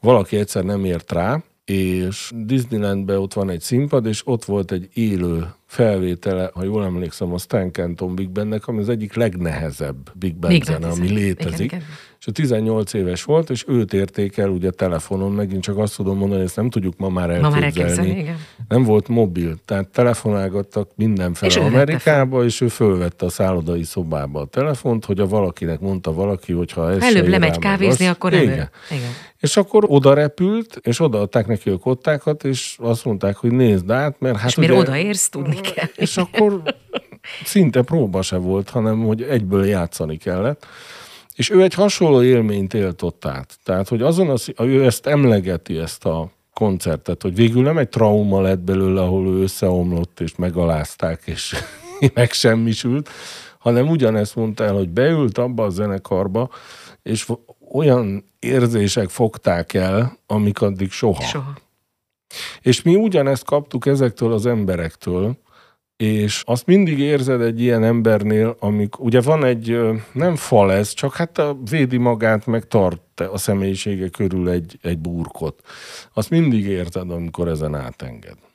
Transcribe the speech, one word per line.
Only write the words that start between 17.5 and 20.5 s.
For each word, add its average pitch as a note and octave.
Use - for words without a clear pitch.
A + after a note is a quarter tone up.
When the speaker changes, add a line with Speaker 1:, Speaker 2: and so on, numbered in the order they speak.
Speaker 2:
már D3
Speaker 1:
elképzelni. F2
Speaker 2:
elképzelni, F#3
igen. E3
Speaker 1:
Nem A#2+
volt G#2+
mobil, F2+
tehát G2
telefonálgattak G2+